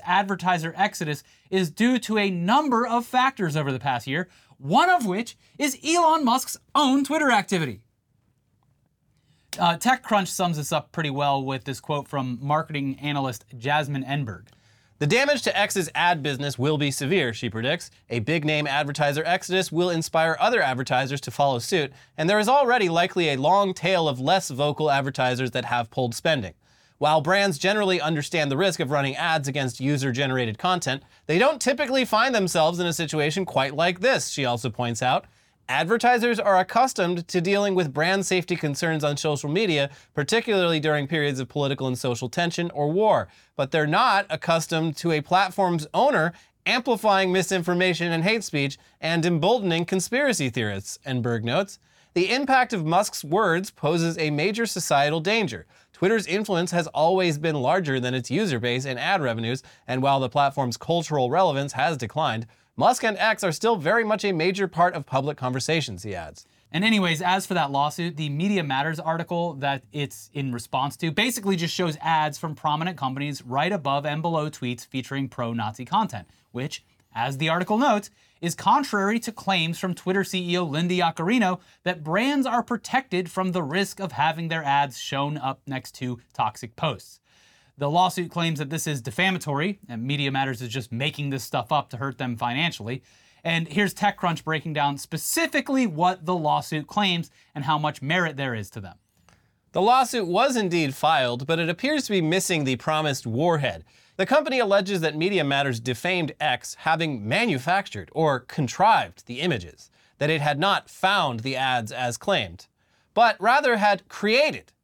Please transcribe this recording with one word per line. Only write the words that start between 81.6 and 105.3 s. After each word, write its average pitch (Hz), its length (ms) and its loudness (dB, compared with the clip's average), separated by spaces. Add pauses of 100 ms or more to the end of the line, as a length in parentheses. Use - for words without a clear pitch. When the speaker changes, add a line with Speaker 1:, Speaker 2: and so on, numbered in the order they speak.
Speaker 1:
that 175 200 -4
brands 247 420 0
are 233 160 0
protected 226 680 -2
from 185 220 -2
the 175 100 0
risk 190 380 -2
of 185 100 -6
having 160 380 -2
their 160 160 -4
ads 139 340 2
shown 147 380 -4
up 135 280 -6
next 131 300 -10
to 123 240 -6 (140)
toxic 110 420 -4
posts. - 460 -6 (560)
The 143 120 -2
lawsuit 175 420 0
claims 165 280 -2
that 143 100 -6
this 156 180 -4
is 143 140 -4
defamatory, 156 800 -2 (100)
and 113 140 -8
Media 139 280 -2
Matters 135 300 -2
is 123 80 -8
just 120 220 -8
making 143 380 -4
this 135 140 -4
stuff - 280 -4
up 147 180 0
to 120 80 -10
hurt 135 200 -6
them 123 200 -6
financially. 127 640 -4 (400)
And 165 240 -2
here's 180 260 0
TechCrunch 185 500 0
breaking 156 300 -4
down 143 240 0
specifically 277 880 -2
what 180 400 0
the 180 100 0
lawsuit 151 520 -2
claims 180 420 0 (240)
and 147 120 -8
how 151 120 2
much 151 240 -2
merit 156 360 0
there 135 180 -4
is 104 160 -8
to - 100 -12
them. 92 140 -16 (800)
Speaker 2:
The 170 80 0
lawsuit 240 460 2
was 240 280 2
indeed 170 400 0
filed, 135 500 2
but 165 140 0
it 165 100 0
appears 269 360 -2
to - 60 -6
be 190 100 2
missing 165 420 0
the 131 140 0
promised 151 500 -2
warhead. 127 560 0 (320)
The 190 100 0
company 262 340 2
alleges 196 420 2
that 151 160 -2
Media 175 260 2